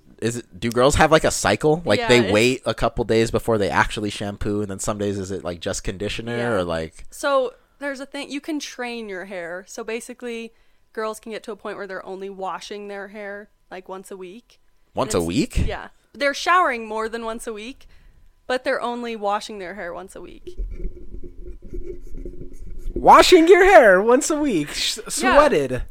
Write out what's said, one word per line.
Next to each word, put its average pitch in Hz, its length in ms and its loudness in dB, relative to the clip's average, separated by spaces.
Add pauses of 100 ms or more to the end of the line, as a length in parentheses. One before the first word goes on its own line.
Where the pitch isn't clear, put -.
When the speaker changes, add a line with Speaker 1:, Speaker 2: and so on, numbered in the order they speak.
(220)
Speaker 1:
is 117 160 -2
it, - 200 -16
do 117 140 -2
girls 127 240 4
have, 156 160 6
like, 156 140 4
a 110 60 4
cycle? 156 520 2
Like, 107 160 2
Speaker 2:
Yeah, 233 80 0
Speaker 1:
they 120 140 8
Speaker 2:
it's 101 100 2
Speaker 1:
wait 120 340 4
a 113 80 -2
couple 120 300 -2
days 113 260 2
before 113 280 0
they 95 120 2
actually 104 400 2
shampoo, 104 520 -4
and 98 100 -6
then 95 80 -10
some 107 180 -4
days 101 220 -2
is 95 120 -6
it, 92 120 -8
like, 87 160 -6
just 92 240 -6
conditioner 107 540 -6
Speaker 2:
Yeah. 120 160 -2
Speaker 1:
or, 92 100 2
like 82 480 -6
Speaker 2:
So 269 440 -2 (240)
there's 277 200 -8
a 277 60 -10
thing, 277 260 -10
you 285 80 -6
can 302 220 -6
train 233 480 -10
your 185 160 -10
hair. 185 420 -10
So - 160 -14
basically, 226 720 -10 (400)
girls 220 260 -6
can 226 140 -14
get 196 100 -10
to 233 80 -12
a 202 60 -10
point 208 180 -10
where 202 120 -10
they're 190 180 -10
only 190 240 -10
washing 190 580 -10
their 196 220 -12
hair, 202 400 -14 (200)
like, 185 200 -16
once 190 200 -14
a 202 80 -14
week. 185 420 -18 (360)
Speaker 1:
Once 135 180 -2
Speaker 2:
And 92 80 2
Speaker 1:
a - 20 0
Speaker 2:
it's 82 40 -2
Speaker 1:
week? 117 400 0
Speaker 2:
Yeah. 170 220 -6 (240)
They're 277 200 -2
showering 294 540 0
more 220 220 -4
than 233 160 -8
once 226 200 -8
a 233 80 -8
week, 214 320 -14 (600)
but 254 160 -2
they're 269 180 0
only 240 340 -6
washing 208 440 -4
their 180 160 -12
hair 175 180 -10
once 180 220 -14
a - 60 -16
week. - 360 -16 (2250)
Speaker 3:
Washing 302 540 8
your 370 180 10
hair 240 360 10
once 247 280 4
a 311 80 0
week, 214 320 0
sh- - 280 -4
Speaker 2:
Yeah. - 120 -14
Speaker 3:
sweated. 208 800 2